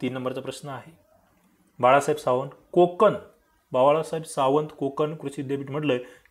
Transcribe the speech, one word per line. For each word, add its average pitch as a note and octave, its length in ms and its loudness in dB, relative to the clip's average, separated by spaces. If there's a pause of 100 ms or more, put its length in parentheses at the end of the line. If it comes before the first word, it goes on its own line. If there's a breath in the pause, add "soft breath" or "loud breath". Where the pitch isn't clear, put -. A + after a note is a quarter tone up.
तीन B2+ 120 -2
नंबरचा B2+ 280 -6
प्रश्न C#3 280 -12
आहे, C3 220 -14 (880)
बाळासाहेब C#3 380 4
सावंत C3 320 -2 (220)
कोकण, F3 420 4 (580)
बाळासाहेब D3+ 520 2
सावंत D3 440 0 (100)
कोकण D3+ 380 -2
कृषी C#3 260 -10
विद्यापीठ C3+ 280 -6
म्हटलं C#3 280 -2 (340 loud breath)